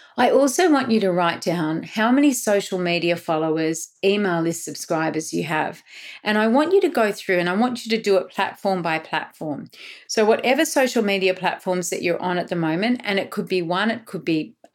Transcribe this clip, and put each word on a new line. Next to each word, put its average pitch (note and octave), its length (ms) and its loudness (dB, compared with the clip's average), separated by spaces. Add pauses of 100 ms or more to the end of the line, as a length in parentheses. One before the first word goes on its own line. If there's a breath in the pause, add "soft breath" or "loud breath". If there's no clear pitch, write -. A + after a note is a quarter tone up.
(160 loud breath)
I A#3+ 140 4
also C#4+ 400 4
want B3+ 220 2
you A3 80 4
to F#3+ 100 2
write F3 300 2
down D#3+ 420 -2
how A3 300 0
many C#4+ 200 4
social G3+ 460 0
media E3+ 380 0
followers, D#3+ 720 -2 (140)
email G3 380 2
list E3 220 -2
subscribers D#3 680 -4
you F3 100 -2
have. D#3+ 400 -4 (400 loud breath)
And G#3+ 160 0
I A3 80 2
want D4 260 2
you G4 100 6
to F4+ 60 2
go A3 220 0
through F#3+ 300 -2
and F3 80 0
I F#3 80 0
want A#3+ 280 -2
you A3+ 120 -6
to - 40 0
do G3 180 2
it - 120 -6
platform F#3+ 500 -2
by D#3+ 200 -2
platform. - 720 -8 (360 loud breath)
So - 180 0
whatever A#3+ 400 2
social B3+ 380 0
media F#3+ 320 2
platforms F3+ 560 -2
that - 120 -6
you're F3 200 -2
on F3+ 160 -2
at - 80 -4
the - 80 -4
moment, F3 480 0
and G3 160 -2
it - 140 -6
could F3+ 160 -6
be F#3 120 0
one, F3 300 -2
it - 160 -6
could E3+ 180 -10
be D#3+ 300 -2 (200)